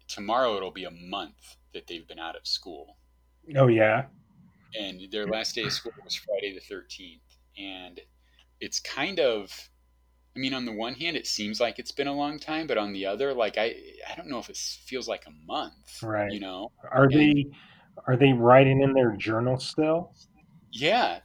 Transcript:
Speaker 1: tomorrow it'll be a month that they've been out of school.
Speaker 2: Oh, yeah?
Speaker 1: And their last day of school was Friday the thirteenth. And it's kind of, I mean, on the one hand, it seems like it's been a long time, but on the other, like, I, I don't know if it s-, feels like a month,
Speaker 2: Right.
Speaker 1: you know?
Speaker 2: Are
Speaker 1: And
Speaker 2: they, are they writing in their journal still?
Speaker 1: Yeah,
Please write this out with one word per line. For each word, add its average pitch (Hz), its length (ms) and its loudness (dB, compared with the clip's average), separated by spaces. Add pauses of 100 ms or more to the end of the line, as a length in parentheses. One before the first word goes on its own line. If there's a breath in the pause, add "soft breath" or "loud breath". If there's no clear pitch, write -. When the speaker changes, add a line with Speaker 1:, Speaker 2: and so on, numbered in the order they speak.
Speaker 1:
tomorrow 113 480 0
it'll 95 160 -6
be 92 120 -10
a 87 80 -10
month 87 640 -12 (180)
that 90 140 -14
they've 85 200 -14
been 85 120 -18
out 80 160 -10
of 80 100 -16
school. - 520 -10 (580)
Speaker 2:
Oh, 135 120 8
yeah? 113 380 6 (760)
Speaker 1:
And 95 220 -10 (100)
their 104 140 -6
last 107 300 -4
day 113 80 -4
of - 100 -4
school - 200 -8 (100)
was - 120 -10
Friday 101 380 -6
the 92 60 -16
thirteenth. 90 600 -16 (360)
And 92 420 -16 (600)
it's - 200 -8
kind 175 400 -4
of, 113 320 2 (840)
I 123 40 -8
mean, 131 140 -2
on 123 120 -6
the 117 80 -8
one 113 200 -6
hand, 156 240 -6
it - 80 -8
seems 107 340 -4
like 117 200 0
it's - 120 -12
been 143 160 -4
a 143 60 -2
long 147 240 -4
time, 156 300 -6
but 127 100 0
on 104 160 -2
the 95 140 -4
other, 123 260 0
like, 110 240 0
I, 110 160 0 (380)
I - 40 -14
don't 170 140 -14
know 131 80 -6
if 107 120 -10
it 98 80 -16
s-, - 280 -10
feels 120 220 -8
like 101 180 -6
a 78 60 -20 (160)
month, - 560 -10
Speaker 2:
Right. 104 280 -2
Speaker 1:
you 104 80 -6
know? 95 320 -10 (200)
Speaker 2:
Are 135 140 8
Speaker 1:
And 131 80 6
Speaker 2:
they, 147 320 6 (600 soft breath)
are 127 100 2
they 135 180 8
writing 131 500 8
in 139 100 4
their 127 220 4
journal 113 420 0
still? 160 560 -2 (580)
Speaker 1:
Yeah, 147 540 0